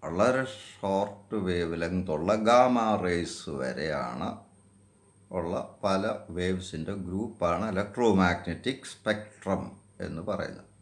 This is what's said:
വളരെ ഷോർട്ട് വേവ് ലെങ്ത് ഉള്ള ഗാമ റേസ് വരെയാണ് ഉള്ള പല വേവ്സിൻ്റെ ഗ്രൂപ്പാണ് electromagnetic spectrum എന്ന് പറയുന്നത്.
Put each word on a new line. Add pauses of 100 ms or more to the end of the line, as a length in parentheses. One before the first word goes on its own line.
വളരെ (140)
ഷോർട്ട്
വേവ്
ലെങ്ത്
ഉള്ള (140)
ഗാമ (260)
റേസ്
വരെയാണ് (1080)
ഉള്ള (300)
പല (360)
വേവ്സിൻ്റെ (120)
ഗ്രൂപ്പാണ്
electromagnetic (140)
spectrum (420)
എന്ന്
പറയുന്നത്. (120)